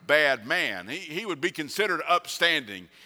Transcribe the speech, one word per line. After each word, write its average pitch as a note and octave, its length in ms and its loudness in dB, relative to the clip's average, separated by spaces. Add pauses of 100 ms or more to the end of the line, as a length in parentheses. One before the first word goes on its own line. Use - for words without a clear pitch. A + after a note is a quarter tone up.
bad C#3 400 4
man. B2 400 -2
He, C#3 120 -8
he F3+ 280 -8
would D#3+ 140 -4
be F#3 100 0
considered E3 560 -2
upstanding. D3 840 0 (180)